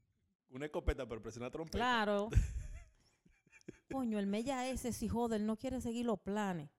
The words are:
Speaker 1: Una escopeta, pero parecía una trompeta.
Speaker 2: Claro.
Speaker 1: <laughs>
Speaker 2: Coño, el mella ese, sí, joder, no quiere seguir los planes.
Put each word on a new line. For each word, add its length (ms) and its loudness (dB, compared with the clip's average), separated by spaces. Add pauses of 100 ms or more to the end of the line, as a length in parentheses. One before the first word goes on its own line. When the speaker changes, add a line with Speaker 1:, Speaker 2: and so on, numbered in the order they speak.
(500)
Speaker 1:
Una 160 -6
escopeta, 420 0
pero 140 -6
parecía 200 -8
una 80 -4
trompeta. 280 -4
Speaker 2:
Claro. 520 2
Speaker 1:
<laughs> 1600 -4
Speaker 2:
Coño, 280 0
el 80 2
mella 420 0
ese, 240 -2
sí, 160 -2
joder, 320 2
no 160 2
quiere 240 -4
seguir 260 -2
los 140 2
planes. 580 -2